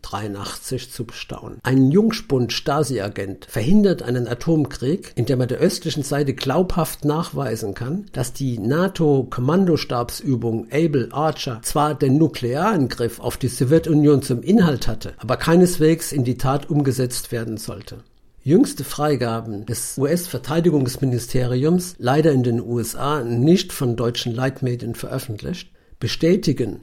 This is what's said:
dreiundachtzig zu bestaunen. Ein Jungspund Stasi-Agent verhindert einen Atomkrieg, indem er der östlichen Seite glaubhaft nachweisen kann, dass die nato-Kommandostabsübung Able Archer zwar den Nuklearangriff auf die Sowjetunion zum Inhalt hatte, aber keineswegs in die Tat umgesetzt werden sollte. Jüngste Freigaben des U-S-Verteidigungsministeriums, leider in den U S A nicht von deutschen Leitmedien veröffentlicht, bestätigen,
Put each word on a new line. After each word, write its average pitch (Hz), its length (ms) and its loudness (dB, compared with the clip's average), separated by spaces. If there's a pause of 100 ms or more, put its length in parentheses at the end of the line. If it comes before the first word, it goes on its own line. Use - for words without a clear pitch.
dreiundachtzig 101 920 -8
zu 110 140 -8
bestaunen. - 560 -14
Ein 131 280 4
Jungspund 170 640 2
Stasi-Agent 104 960 -4
verhindert 175 540 4
einen 123 260 -2
Atomkrieg, 147 840 -2
indem 127 260 0
er 123 60 0
der 123 140 -4
östlichen 156 420 0
Seite 139 320 0
glaubhaft 156 720 -2
nachweisen 131 640 -2
kann, 143 400 -6
dass 127 220 -4
die 123 240 -4 (160)
nato-Kommandostabsübung 135 2000 0
Able 143 400 2
Archer 139 500 -4
zwar 151 320 0
den 135 240 2
Nuklearangriff 143 1040 0
auf - 160 -4
die 131 100 -2
Sowjetunion 147 760 4
zum 123 200 -2
Inhalt 170 460 4
hatte, 110 300 -4
aber 123 180 -2
keineswegs 165 760 4
in 139 140 0
die 123 140 -2
Tat 135 320 -2
umgesetzt 131 600 0
werden 113 260 -6
sollte. 107 420 -12 (440)
Jüngste 165 400 2
Freigaben 117 800 -2
des - 320 -6
U-S-Verteidigungsministeriums, 135 2000 0
leider 147 340 4
in 127 100 4
den 120 180 0
U 120 200 -4
S 110 160 -6
A 143 260 -2
nicht 120 500 4
von 123 220 0
deutschen 117 400 -2
Leitmedien 123 600 -4
veröffentlicht, - 760 -8 (300)
bestätigen, 131 840 0